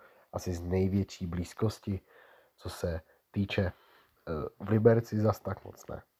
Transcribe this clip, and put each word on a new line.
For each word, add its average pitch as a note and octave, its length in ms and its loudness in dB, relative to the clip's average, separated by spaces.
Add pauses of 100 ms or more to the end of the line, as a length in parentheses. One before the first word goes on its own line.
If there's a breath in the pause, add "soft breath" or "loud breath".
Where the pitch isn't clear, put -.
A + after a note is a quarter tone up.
(320 soft breath)
asi F#2 200 -6
z E2+ 100 -6
největší F#2+ 640 0
blízkosti, F#2 760 -4 (560 soft breath)
co - 120 -12
se E2 320 -4 (300 soft breath)
týče, G2+ 320 0
eh, F2+ 100 0 (880 soft breath)
v G2+ 80 -8
Liberci A2 520 6
zas G#2+ 200 2
tak - 240 -8
moc - 220 -16
ne. - 160 -12 (160)